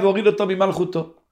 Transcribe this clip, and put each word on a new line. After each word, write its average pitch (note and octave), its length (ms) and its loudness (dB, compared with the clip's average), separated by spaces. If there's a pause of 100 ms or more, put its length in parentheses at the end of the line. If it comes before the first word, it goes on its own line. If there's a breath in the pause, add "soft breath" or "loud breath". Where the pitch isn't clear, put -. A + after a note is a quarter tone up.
והוריד G3 260 2
אותו G#3 180 2
ממלכותו. F#3 720 -2 (160)